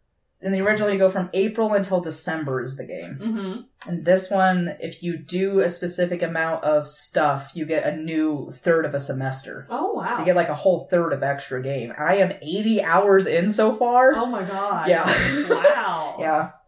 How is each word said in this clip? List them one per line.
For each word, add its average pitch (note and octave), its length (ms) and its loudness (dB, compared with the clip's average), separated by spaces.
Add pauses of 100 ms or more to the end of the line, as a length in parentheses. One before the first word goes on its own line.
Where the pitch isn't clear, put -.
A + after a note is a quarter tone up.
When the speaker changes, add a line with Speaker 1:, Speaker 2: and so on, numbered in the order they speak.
(420)
Speaker 1:
in F#3+ 100 -4
the F#3+ 100 0
original, G#3 280 2
you G3+ 100 0
go F#3+ 100 6
from F#3 240 -4
April G#3+ 400 0
until F#3+ 280 0
December D#3 600 -2
is C3+ 140 -8
the B2+ 100 -12
game. E3+ 360 -10
Speaker 2:
Mm-hmm. G#3 680 -8
Speaker 1:
And E3+ 160 -4
this F#3 240 4
one, F#3 520 2
if - 200 -10
you E3+ 160 -4
do F#3+ 440 0
a E3+ 80 2
specific F3 520 -2
amount E3 440 -2
of D3+ 200 2
stuff, - 680 -2
you D#3+ 100 -6
get D#3 200 0
a D3+ 100 -2
new D#3 560 -2
third E3 320 0
of D3 100 -4
a C#3 60 -2
semester. C3 680 -6
Speaker 2:
Oh, D4 240 -4
wow. F3+ 180 -4
Speaker 1:
So - 80 -2
you D#3+ 60 -4
get, F3 100 4
like, D#3+ 140 2
a D3+ 40 -2
whole F3 380 0
third E3+ 220 2
of C3+ 100 -4
extra C#3 400 -4
game. C3 340 -6
I E3+ 200 2
am F#3+ 240 2
eighty G#3 420 0
hours F#3+ 420 4
in E3+ 240 2
so G#3+ 240 2
far. B3 420 6
Speaker 2:
Oh A#3 100 -2
my A3+ 180 -4
god. G3 460 -4
Speaker 1:
Yeah. E3 160 4
<laughs> - 440 2
Speaker 2:
Wow. - 680 2
Speaker 1:
Yeah. D#3+ 320 0 (160)